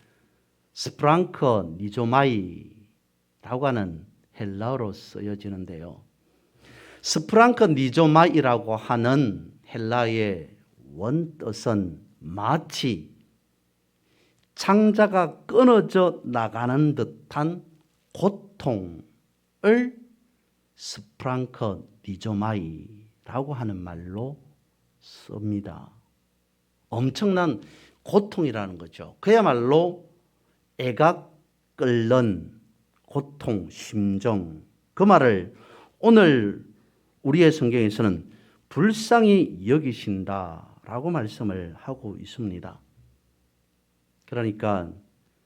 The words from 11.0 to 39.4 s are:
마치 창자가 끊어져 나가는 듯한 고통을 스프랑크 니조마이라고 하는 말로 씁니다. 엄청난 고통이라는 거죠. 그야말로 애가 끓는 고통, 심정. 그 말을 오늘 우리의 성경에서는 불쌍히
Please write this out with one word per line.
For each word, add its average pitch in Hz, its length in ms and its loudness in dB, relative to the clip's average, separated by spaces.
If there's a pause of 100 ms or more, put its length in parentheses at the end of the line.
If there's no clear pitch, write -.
마치 104 920 -6 (1400)
창자가 202 880 2
끊어져 190 800 4
나가는 120 720 0
듯한 151 680 -6 (500)
고통을 190 1900 -4 (720)
스프랑크 - 1120 -8 (200)
니조마이라고 101 1500 -8
하는 110 240 -8
말로 90 640 -12 (580)
씁니다. 101 880 -10 (1000)
엄청난 139 720 -2 (420)
고통이라는 110 760 -2
거죠. 82 420 -18
그야말로 170 920 2 (680)
애가 151 520 0 (460)
끓는 117 800 0 (500)
고통, 135 640 -8
심정. 98 920 -4 (320)
그 180 100 0
말을 127 520 4 (440)
오늘 160 640 6 (580)
우리의 156 280 6
성경에서는 110 800 0 (400)
불쌍히 202 960 2